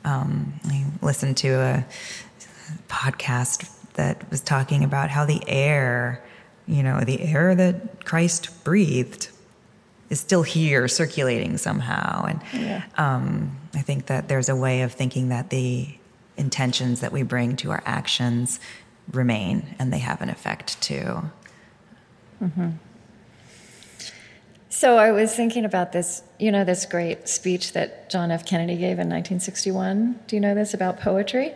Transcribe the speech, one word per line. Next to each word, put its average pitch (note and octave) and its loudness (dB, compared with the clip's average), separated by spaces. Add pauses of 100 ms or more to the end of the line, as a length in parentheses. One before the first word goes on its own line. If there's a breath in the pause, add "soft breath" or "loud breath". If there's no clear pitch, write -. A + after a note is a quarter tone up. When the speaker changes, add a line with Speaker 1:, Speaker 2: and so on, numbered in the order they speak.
Speaker 1:
Um, C#3+ -2 (100)
I C#3 0 (180)
listened C#3 0
to C#3 0 (120)
a C3 0 (1000 loud breath)
podcast - -2 (240)
that - -2
was C#3+ -2
talking C#3+ 2
about C#3 0
how D3 0
the D3 2
air, B2+ 2 (440 loud breath)
you C#3+ 2
know, C3 2
the B2 0
air E3 4
that F3+ 0
Christ - 0
breathed D3 2 (840)
is C#3+ -2
still F3 4
here C#3 4
circulating C3 0
somehow. - -2
And, - -4 (120)
Speaker 2:
Yeah. G#3 -4 (160)
Speaker 1:
um, C#3 0 (180)
I D3 -2
think C3+ -4
that C3 -2
there's C3 2
a C3+ 2
way B2+ 2
of B2 -2
thinking B2+ -2
that A#2+ -2
the B2+ -2 (480)
intentions B2+ 0
that A#2+ -4
we C3+ -2
bring B2 0
to D3 -6
our - -4
actions B2 0 (500 loud breath)
remain A#2 0
and C3 -2
they - -2
have - -4
an - -4
effect - -6
too. - -4 (1120 loud breath)
Speaker 2:
Mm-hmm. E3+ -2 (2000 loud breath)
So A#3+ 6
I A3 8
was G#3+ 4
thinking A#3 2
about F#3 0
this, - -2 (160)
you G#3+ 2
know, G3 4
this F3+ 0
great E3+ -2
speech - -2
that - -4
John F3 0
F. E3 -2
Kennedy F3 0
gave F3+ 0
in F3 -2
nineteen F3 -2
sixty-one. G3 -2
Do - -4
you G#3 2
know G3+ 2
this G#3 0
about F#3 -2
poetry? G#3+ 0